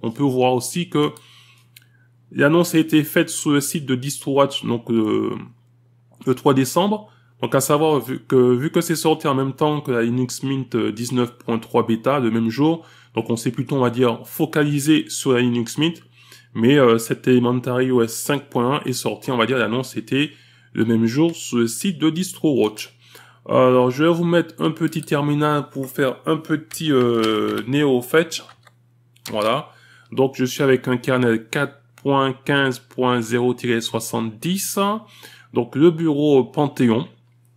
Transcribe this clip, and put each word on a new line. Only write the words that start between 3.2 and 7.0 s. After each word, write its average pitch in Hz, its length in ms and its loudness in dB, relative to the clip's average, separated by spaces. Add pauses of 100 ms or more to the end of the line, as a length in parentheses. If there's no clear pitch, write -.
sur - 200 -4
le 143 100 4
site 143 280 -6
de 131 80 0
Distrowatch, 139 720 -2
donc, 120 260 -4
euh, 107 440 0 (920)
le 131 80 2
trois 143 180 2
décembre. 180 560 0 (320)